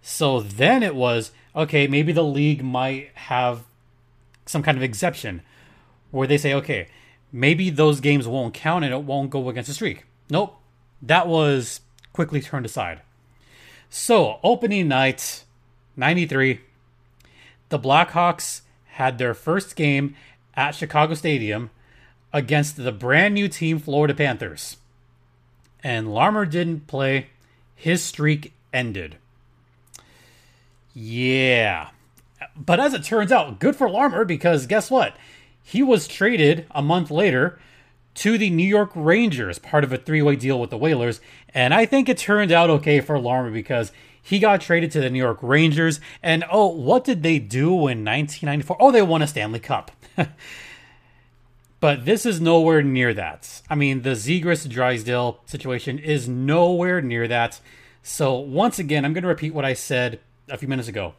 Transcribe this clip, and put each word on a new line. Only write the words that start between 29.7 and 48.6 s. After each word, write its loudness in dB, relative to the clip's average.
Yeah. 0
But 0
as 2
it -6
turns 0
out, 2
good 2
for 2
Larmer, 2
because 0
guess 0
what? 2
He -2
was 4
traded 2
a -2
month 0
later 2
to 0
the 0
New 2
York 2
Rangers, 0
part 0
of -4
a -4
three-way 2
deal -2
with -4
the -8
Whalers. 0
And 4
I 6
think 2
it 2
turned 0
out 6
okay 4
for -2
Larmer, -2
because -4
he -2
got 4
traded 0
to 0
the 0
New -2
York -2
Rangers. 2
And, 0
oh, 6
what 2
did -2
they 2
do 0
in -2
nineteen -4
ninety-four? -2